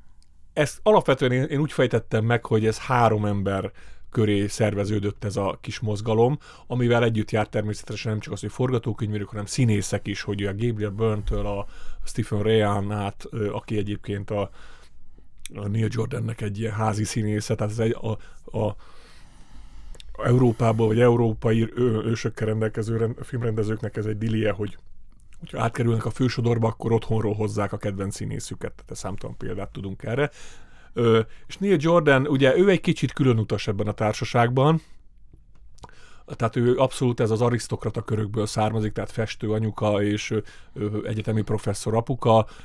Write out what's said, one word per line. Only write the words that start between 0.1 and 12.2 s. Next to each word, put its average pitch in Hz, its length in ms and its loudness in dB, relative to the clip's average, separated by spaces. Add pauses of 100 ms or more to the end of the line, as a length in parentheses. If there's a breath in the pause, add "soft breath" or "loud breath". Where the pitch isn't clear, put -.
ezt - 300 0
alapvetően 147 500 4
én, 127 100 2
én 147 180 -2
úgy 151 120 -2
fejtettem 117 520 2
meg, 117 200 2
hogy 110 220 2
ez 110 120 0
három 113 460 4
ember 98 480 0 (380 soft breath)
köré 104 360 2
szerveződött 101 800 -2
ez 101 120 -4
a 98 240 -2
kis - 200 -8
mozgalom, 110 580 2 (280 loud breath)
amivel 120 380 4
együtt 110 260 2
járt 107 200 0
természetesen 107 640 -4
nem 107 80 -2
csak - 120 -8
az, 98 80 -8
hogy 107 120 -8
forgatókönyvírők, 110 760 -2
hanem 104 180 -8
színészek 104 600 2
is, 101 160 -4
hogy 101 220 -4
a 98 100 -2
Gabriel 104 360 -2
Byrne-től 104 560 0
a 101 200 -4 (380 loud breath)
Stephen 104 380 -2